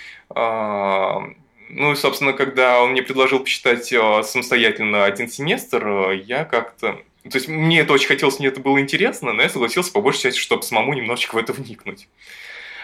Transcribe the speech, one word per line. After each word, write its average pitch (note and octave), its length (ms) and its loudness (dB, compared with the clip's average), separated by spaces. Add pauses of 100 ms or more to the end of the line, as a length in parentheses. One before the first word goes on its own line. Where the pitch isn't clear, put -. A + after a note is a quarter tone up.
(300)
А, G#2 920 0 (480)
ну D3 240 0
и, - 20 -2
собственно, C#3 380 0
когда C3 480 4
он B2 100 4
мне B2+ 120 0
предложил C3 380 2
почитать, A#2+ 520 0
э, G#2+ 300 4
самостоятельно A2 800 0
один G2+ 240 -2
семестр, C#3 580 -2
э, G2 300 0 (100)
я C#3 180 -4
как-то, A2+ 540 -4 (240)
то - 140 -6
есть C3 100 -2
мне D#3+ 340 2
это D#3 120 4
очень C3+ 140 4
хотелось, C#3 320 2
мне C#3 100 0
это C3 120 -4
было C#3 200 2
интересно, D3+ 520 -2
но A#2 100 0
я F3 60 2
согласился C3+ 440 -2
по G#2 80 2
большей C#3 220 0
части, - 160 0
чтобы - 240 -2
самому A#2+ 300 -2
немножечко A#2+ 420 -4
в - 20 0
это A2+ 160 -2
вникнуть. A2+ 540 -14 (760)